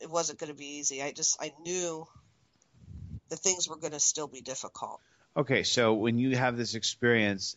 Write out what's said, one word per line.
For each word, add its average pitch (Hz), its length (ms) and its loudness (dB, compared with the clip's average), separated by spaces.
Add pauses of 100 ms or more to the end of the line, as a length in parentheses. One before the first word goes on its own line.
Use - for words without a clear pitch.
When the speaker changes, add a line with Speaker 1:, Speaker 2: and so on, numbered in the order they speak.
Speaker 1:
it 147 100 -12
wasn't 160 300 -2
gonna 151 140 -8
be 143 240 -12
easy. 139 220 -2
I 139 120 -4
just, - 280 0
I 151 120 -6 (100)
knew 170 460 -6 (1200)
that 160 100 -8
things 180 300 0
were 160 80 -10
gonna 151 240 -6
still - 260 0
be 131 140 -14
difficult. - 600 -10 (360)
Speaker 2:
Okay, 123 260 2
so 113 320 4
when 117 240 2
you 131 160 4
have 123 220 2
this 117 180 -2
experience, 107 840 2